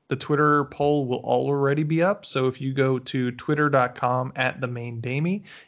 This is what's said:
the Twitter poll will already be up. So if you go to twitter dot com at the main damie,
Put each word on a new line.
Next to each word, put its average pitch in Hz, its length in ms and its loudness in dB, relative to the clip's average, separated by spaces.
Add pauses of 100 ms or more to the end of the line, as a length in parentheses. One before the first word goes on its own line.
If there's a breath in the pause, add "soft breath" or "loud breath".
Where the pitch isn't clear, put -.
the 139 80 -2
Twitter 147 500 2
poll 147 400 0
will 123 140 -2
already 139 640 0
be 160 180 0
up. 196 240 0
So 131 220 0
if 127 120 -4
you 135 140 -4
go 131 260 2
to 127 320 -2
twitter 147 380 0
dot 127 260 4
com 127 400 -2
at 131 240 -2
the 127 80 -4
main 120 340 -8
damie, 151 420 -2 (240 loud breath)